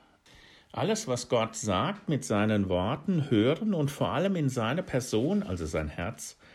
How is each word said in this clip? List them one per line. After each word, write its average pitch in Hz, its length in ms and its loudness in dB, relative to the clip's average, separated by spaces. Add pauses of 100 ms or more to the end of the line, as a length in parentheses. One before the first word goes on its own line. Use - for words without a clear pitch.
(720)
alles, 185 380 -2
was 123 200 -2
Gott 113 280 2
sagt, 110 520 -2
mit 147 160 0
seinen 104 440 2
Worten 135 600 0
hören 143 460 4
und 143 160 0
vor 104 220 -2
allem 185 240 0
in 151 120 2
seine 123 360 -2
Person, 131 580 0
also 82 240 -4
sein 78 220 -2
Herz, 87 500 -8 (160)